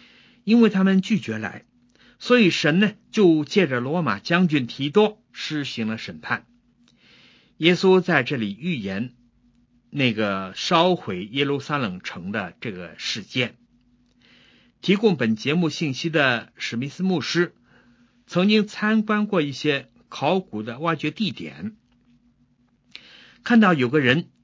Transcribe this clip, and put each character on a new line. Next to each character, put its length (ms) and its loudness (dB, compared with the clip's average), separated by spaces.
因 180 6
为 80 8
他 140 2
们 180 4
拒 180 0
绝 180 -8
来， 280 -10
所 200 4
以 100 6
神 300 2
呢， 140 2
就 340 4
借 220 2
着 120 -2
罗 220 -2
马 180 -2
将 280 2
军 200 0
提 220 -6
多 420 2
施 320 -8
行 240 -6
了 100 -6
审 220 -14
判。 260 -6
耶 180 4
稣 260 4
在 220 0
这 120 -4
里 240 -4
预 160 -6
言 400 -8
那 240 0
个 420 -4
烧 400 2
毁 300 -8
耶 200 -4
路 140 -4
撒 180 -6
冷 260 -4
城 280 -12
的 300 -8
这 100 -10
个 260 -14
事 260 -8
件。 320 -6
提 140 2
供 220 2
本 180 0
节 200 -4
目 140 0
信 240 -6
息 180 -8
的 460 0
史 200 -8
密 120 -6
斯 120 -12
牧 200 0
师 340 -2
曾 220 2
经 180 4
参 340 -2
观 240 -2
过 160 -2
一 100 -4
些 380 -4
考 300 0
古 220 -10
的 160 -10
挖 160 -2
掘 160 -4
地 220 -4
点， 440 -12
看 160 6
到 140 6
有 160 2
个 100 2
人 300 2